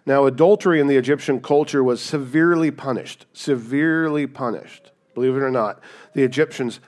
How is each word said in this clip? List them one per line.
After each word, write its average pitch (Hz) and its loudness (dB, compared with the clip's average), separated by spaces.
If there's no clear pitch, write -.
Now, 139 4
adultery 165 4
in 143 2
the 139 4
Egyptian 135 0
culture 143 0
was 123 0
severely 160 0
punished, - -8
severely 147 -2
punished. - -10
Believe 131 0
it 135 -2
or 135 0
not, 110 -2
the 135 2
Egyptians 131 -2